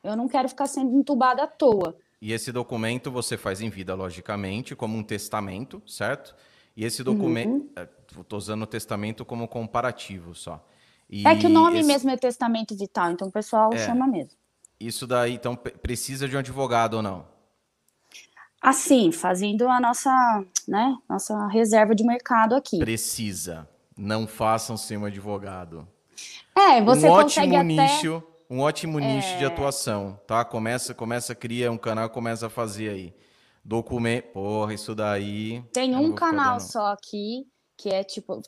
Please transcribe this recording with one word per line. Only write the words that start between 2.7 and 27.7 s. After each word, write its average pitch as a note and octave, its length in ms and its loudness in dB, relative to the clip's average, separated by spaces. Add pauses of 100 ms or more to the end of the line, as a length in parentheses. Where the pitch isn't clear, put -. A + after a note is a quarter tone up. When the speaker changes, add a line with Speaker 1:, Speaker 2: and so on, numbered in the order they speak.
Speaker 2:
você B2 260 -4
faz G2 240 -4
em A2 100 -4
vida, F#2 240 -8
logicamente, G2 840 -6
como A2 220 -6
um G#2+ 60 -6
testamento, G#2+ 800 -8
certo? - 480 -6 (420)
E G#2+ 80 -6
esse A#2 180 -6
documen-, G3 460 0
Speaker 1:
Uhum. C#4+ 280 -2
Speaker 2:
é, F2 100 -12 (420)
tô G#2+ 80 -8
usando G#2+ 260 -6
o G#2+ 40 -6
testamento A2 580 -8
como A#2 240 -8
comparativo A2 840 -8
só. D#2+ 320 -16 (420)
E G2+ 160 -10
Speaker 1:
É A3 120 6
que E4+ 100 0
o D#4 40 6
nome E4 300 6
Speaker 2:
esse - 20 2
Speaker 1:
mesmo C#4 280 2
é B3+ 60 0
testamento A#3 600 -2
vital, F#3+ 360 -2
então F#3+ 160 -6
o F#3 40 -10
pessoal A3 420 2
Speaker 2:
É. A#3 40 -2
Speaker 1:
chama A#3 280 0
mesmo. F#3 320 -2 (420)
Speaker 2:
Isso A2+ 260 -8
daí, B2 280 2
então, A#2+ 220 -4
pe-, - 160 -10
precisa C3+ 560 -6
de C3 80 -4
um C3+ 40 0
advogado B2 560 0
ou A2 60 -2
não? F#2 240 -6 (1300)
Speaker 1:
Assim, F3 520 4
fazendo G#3 560 -2
a B3 120 2
nossa, B3 300 0 (580)
né, A#3 280 0 (120)
nossa G#3 400 -4
reserva A3 460 6
de A3 100 2
mercado A#3+ 500 2
aqui. G#3+ 240 0
Speaker 2:
Precisa. F#2 920 -4 (280)
Não G#2+ 300 -2
façam A2 500 0
sem G#2+ 220 -8
um G#2 60 -4
advogado. F#2+ 840 -10 (680)
Speaker 1:
É, D#4+ 260 8
você B3 180 8
Speaker 2:
Um D4+ 120 8
Speaker 1:
consegue D4 440 8
Speaker 2:
ótimo - 0 -
Speaker 1:
até F3 80 6
Speaker 2:
nicho, E3 580 2 (280)